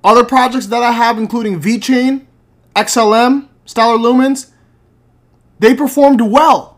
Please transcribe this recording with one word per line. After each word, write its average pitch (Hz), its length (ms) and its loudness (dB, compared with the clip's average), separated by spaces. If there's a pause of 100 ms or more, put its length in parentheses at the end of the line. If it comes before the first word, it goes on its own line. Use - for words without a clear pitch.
Other 233 200 4
projects 247 420 -2
that 233 160 -4
I 240 120 0
have, 233 260 -2
including 214 420 -6
VeChain, 254 640 -2 (500)
X 214 220 -2
L 220 160 2
M, 247 360 0 (160)
Stellar 226 340 0
Lumens, 254 500 0 (1080)
they 240 160 4
performed 277 460 2
well. 233 560 0